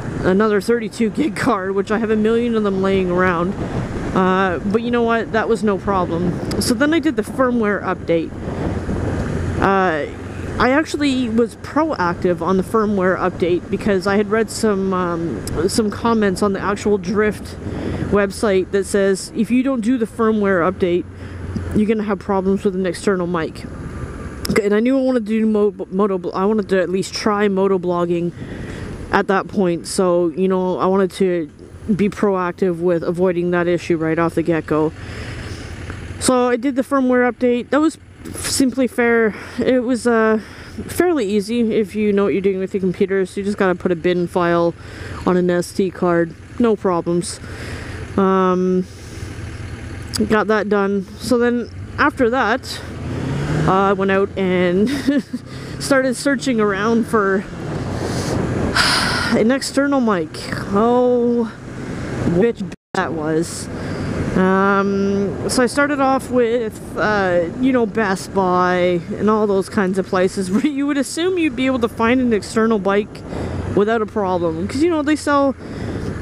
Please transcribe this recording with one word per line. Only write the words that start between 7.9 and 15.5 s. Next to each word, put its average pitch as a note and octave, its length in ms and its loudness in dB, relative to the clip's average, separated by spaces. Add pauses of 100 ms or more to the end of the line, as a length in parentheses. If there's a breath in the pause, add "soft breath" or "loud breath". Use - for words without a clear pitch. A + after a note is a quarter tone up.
Uh, F#3 500 2 (480)
I A#3 100 4
actually C#4 600 0
was A3+ 280 2
proactive F3+ 840 0
on F#3 160 2
the F#3 60 2
firmware G3+ 540 2
update F3 540 0
because G3 340 0
I G3+ 120 2
had G#3 120 2
read A3 220 0
some, F#3+ 420 0
um, E3+ 760 -2